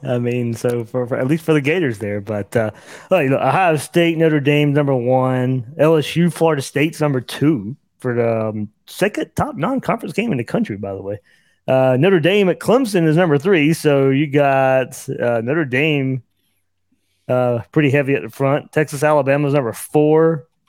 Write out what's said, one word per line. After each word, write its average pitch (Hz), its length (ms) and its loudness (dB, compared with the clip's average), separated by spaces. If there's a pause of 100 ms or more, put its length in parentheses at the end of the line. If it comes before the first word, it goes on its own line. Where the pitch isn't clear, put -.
I 127 160 -2
mean, 120 340 -4
so 120 300 -4
for, 123 240 -6
for 123 80 -4
at 127 100 -2
least 156 180 -2
for 160 100 2
the 151 60 2
Gators 143 380 -2
there, 104 220 -6
but, 101 360 -6
uh, 110 140 -2 (400)
well, 185 100 4
you 135 100 0
know, 135 80 2
Ohio 160 380 2
State, 170 400 0
Notre 156 220 2
Dame, 147 340 2
number 143 220 0
one, 127 840 0
L 160 200 4
S 147 180 -2
U, 170 160 2
Florida 160 320 0
State's 156 380 -4
number 143 200 0
two 127 560 -2 (220)
for 123 160 -4
the, 117 360 0
um, 107 180 -8 (180)
second - 480 -4
top 277 220 -4
non-conference 240 580 -4
game 233 160 -4
in 143 80 -2
the 117 60 -4
country, 151 320 -4
by 98 180 -8
the 98 80 -10
way. 101 160 -8 (480)
Uh, 131 320 2
Notre 180 220 4
Dame 190 280 2
at 165 120 0
Clemson 202 480 2
is 156 80 2
number 165 220 4
three, 156 340 2
so 139 380 2
you 143 180 0
got, 135 800 0 (120)
uh, 120 200 0
Notre 147 240 -2
Dame, 131 580 -2 (1080)
uh, 123 340 0 (100)
pretty 147 180 2
heavy 139 240 2
at - 80 -2
the 113 80 -12
front. 139 400 -2
Texas, 147 320 -2
Alabama's 143 520 2
number 123 180 0
four. 156 720 2 (220)